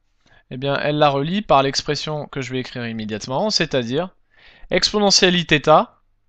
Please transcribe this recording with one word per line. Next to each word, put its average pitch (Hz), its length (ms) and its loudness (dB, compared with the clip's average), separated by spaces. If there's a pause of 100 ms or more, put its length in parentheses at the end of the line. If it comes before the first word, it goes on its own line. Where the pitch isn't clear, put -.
(500)
Eh 135 60 -12
bien, 139 200 -2
elle 147 220 -2
la 151 100 4
relie 156 340 -2
par 139 200 4
l'expression 151 640 -4
que 139 160 -8
je 123 100 -8
vais 127 80 -4
écrire 123 260 -8
immédiatement, 113 640 -4
c'est-à-dire 147 600 -2 (600)
exponentielle 196 640 2
I 170 120 0
θ 156 420 4 (400)